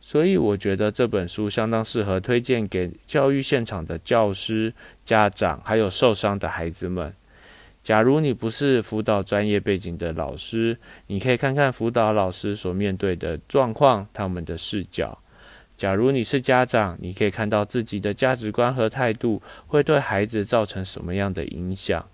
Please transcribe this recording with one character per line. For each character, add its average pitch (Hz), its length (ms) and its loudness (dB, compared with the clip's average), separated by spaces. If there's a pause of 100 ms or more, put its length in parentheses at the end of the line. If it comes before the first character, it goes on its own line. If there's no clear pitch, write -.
所 151 240 0
以 190 140 4
我 107 180 2
觉 98 180 0
得 107 160 0
这 120 160 0
本 98 220 -2
书 104 220 -4
相 113 200 -2
当 113 140 0
适 113 180 -2
合 95 160 0
推 120 220 0
荐 120 280 0
给 90 220 -2 (160)
教 139 240 2
育 139 120 0
现 131 200 0
场 98 220 -6
的 85 140 -8
教 110 340 2
师、 110 400 -2 (320)
家 107 240 4
长， 95 340 0
还 107 140 0
有 107 140 2
受 113 240 4
伤 101 240 0
的 87 100 -4
孩 85 220 -4
子 90 180 -8
们。 90 260 -6 (680)
假 107 180 2
如 131 180 6
你 151 140 2
不 113 180 -2
是 131 320 2
辅 107 180 -4
导 107 220 0
专 104 240 0
业 101 140 2
背 98 180 0
景 87 200 -8
的 82 160 -4
老 73 200 -6
师， 113 440 -2 (280)
你 98 140 -4
可 131 100 0
以 123 60 4
看 135 180 0
看 143 160 4
辅 117 200 -2
导 110 240 4
老 98 160 2
师 104 260 -4
所 90 160 -4
面 98 220 0
对 95 200 0
的 85 220 -6 (100)
状 131 280 2
况、 117 400 4
他 101 120 -4
们 90 180 -4
的 85 120 -8
视 101 280 -6
角。 60 340 -6 (580)
假 95 180 0
如 120 160 4
你 131 140 2
是 135 160 -2
家 127 240 4
长， 104 360 0
你 92 120 -8
可 107 120 0
以 101 60 2
看 107 180 -4
到 104 140 2
自 110 220 -2
己 104 160 -6
的 104 140 -2
价 131 200 0
值 113 160 -6
观 120 240 0
和 117 140 0
态 120 240 0
度 110 280 -2 (260)
会 147 160 2
对 147 180 2
孩 104 240 0
子 110 200 -2
造 113 200 2
成 95 180 -8
什 - 220 -10
么 87 100 -4
样 98 180 0
的 80 120 -4
影 90 320 -6
响。 - 380 -2